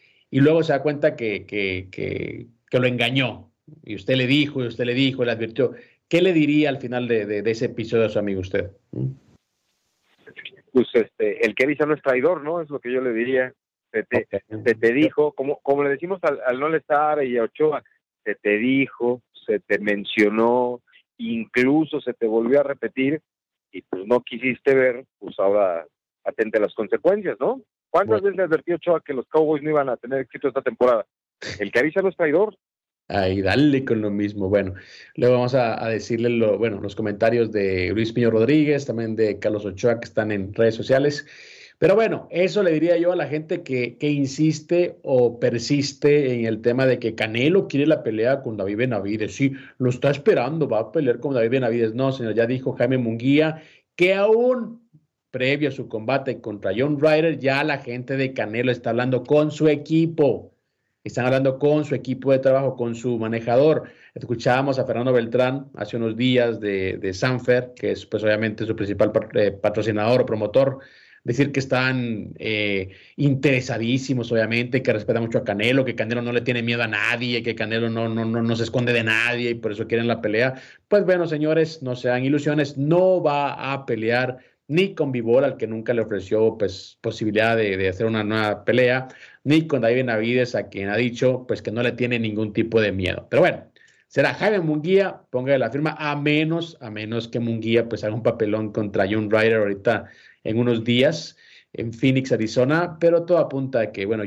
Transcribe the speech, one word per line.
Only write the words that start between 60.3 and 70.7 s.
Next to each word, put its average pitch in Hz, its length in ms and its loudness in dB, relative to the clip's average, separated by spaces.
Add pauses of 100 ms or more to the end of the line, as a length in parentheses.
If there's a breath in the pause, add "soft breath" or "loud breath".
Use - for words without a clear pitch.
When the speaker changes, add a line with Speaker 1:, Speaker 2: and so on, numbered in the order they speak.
Speaker 1:
Están 123 240 -4
hablando 131 320 2
con 147 260 2
su 147 80 -4
equipo 131 380 -2
de 131 80 4
trabajo, 135 360 2
con 117 200 -4
su 120 240 -2
manejador. 117 640 2 (320 loud breath)
Escuchábamos 127 640 0
a 110 60 0
Fernando 120 280 0
Beltrán 127 600 0
hace - 200 -8
unos 113 220 -4
días 120 420 2
de, 98 380 -2
de 95 160 -4
Sanfer, 123 600 0
que 104 160 -4
es, - 160 -6
pues, 104 160 -4
obviamente 107 420 0
su 110 100 -4
principal 101 360 0
pat-, - 240 -2
eh, 104 160 2
patrocinador 107 720 0
o 110 40 2
promotor, 117 540 0 (440 loud breath)